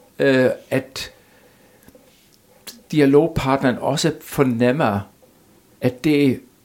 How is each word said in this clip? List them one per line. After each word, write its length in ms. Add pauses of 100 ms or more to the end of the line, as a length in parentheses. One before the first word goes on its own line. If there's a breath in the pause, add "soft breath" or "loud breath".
(200)
øh, 300 (200)
at 420 (1800 soft breath)
dialogpartneren 880
også 300 (100)
fornemmer, 800 (800)
at 220
det, 360 (260)